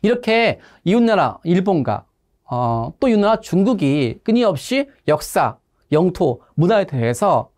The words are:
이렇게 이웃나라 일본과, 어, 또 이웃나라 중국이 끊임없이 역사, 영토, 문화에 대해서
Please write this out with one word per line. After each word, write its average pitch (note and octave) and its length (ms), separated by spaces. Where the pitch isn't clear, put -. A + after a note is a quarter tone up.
이렇게 A3+ 580
이웃나라 G3 600
일본과, E3+ 640
어, A#2+ 500
또 C#4 80
이웃나라 G#3+ 340
중국이 D#3 800
끊임없이 A#3+ 680
역사, D3+ 500
영토, D#3+ 500
문화에 F#3 300
대해서 B2 720